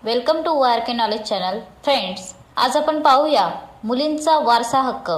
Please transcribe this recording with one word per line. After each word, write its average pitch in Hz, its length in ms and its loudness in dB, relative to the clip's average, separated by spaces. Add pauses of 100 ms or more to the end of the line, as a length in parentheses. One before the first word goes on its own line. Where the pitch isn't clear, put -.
welcome 247 380 0
to 339 60 -2
O 285 140 2
R 233 180 2
K 240 120 -6
Knowledge 220 320 -4
Channel. 190 340 -4 (240)
फ्रेंड्स, 196 520 -4 (220)
आज 254 200 0
आपण 302 240 0
पाहूया 277 480 4 (340)
मुलींचा 302 560 0
वारसा 247 420 2
हक्क 240 360 -4